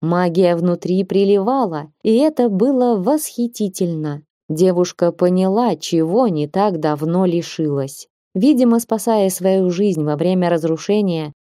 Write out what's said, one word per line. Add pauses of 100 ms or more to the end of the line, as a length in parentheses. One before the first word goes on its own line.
магия
внутри
приливала, (100)
и
это
было
восхитительно. (260)
Девушка
поняла,
чего
не
так
давно
лишилась. (280)
Видимо,
спасая
свою
жизнь
во
время
разрушения,